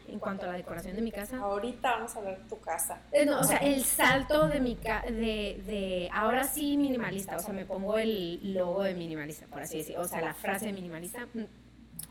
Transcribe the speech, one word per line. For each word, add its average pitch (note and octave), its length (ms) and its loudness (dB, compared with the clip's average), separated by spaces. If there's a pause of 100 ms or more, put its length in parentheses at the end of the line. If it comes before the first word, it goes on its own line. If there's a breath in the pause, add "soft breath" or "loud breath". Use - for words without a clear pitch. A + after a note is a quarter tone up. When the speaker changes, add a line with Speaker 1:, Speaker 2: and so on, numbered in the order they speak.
Speaker 1:
en G3+ 120 -8
cuanto G3 260 -4
a F3+ 40 -2
la F3+ 60 -4
decoración F3+ 400 -8
de G#3+ 60 -2
mi A3+ 100 0
casa. G#3+ 280 -6
Speaker 2:
Ahorita G#3 520 0
vamos A3+ 240 -2
a A#3+ 40 -6
hablar F#3+ 220 -6
de - 80 -20
tu G#3+ 100 -8
casa. E3 400 -4 (120)
Speaker 1:
Eh, D4 140 8
no, C#4+ 140 4
o - 40 4
sea, D#3 140 4
el C#4 260 4
salto D4+ 640 6
de C#4+ 120 2
mi B3 160 2
ca-, A3 280 -2
de, A3 640 -2
de, F#3+ 460 -2
ahora A3+ 340 4
sí C#4+ 320 0
minimalista, G#3+ 600 0
o - 20 -2
sea, G3+ 140 -6
me F#3+ 120 -4
pongo G3 320 0
el G3 560 0
logo F3+ 300 2
de F#3+ 120 2
minimalista, D#3 520 -6
por D3 140 -12
así D#3+ 180 -6
decirlo, D#3 220 -6
o F3 60 -2
sea, E3+ 140 -4
la D#3+ 120 -2
frase G3+ 400 -2
minimalista, F3+ 600 -8
mm, A3 100 -6 (680)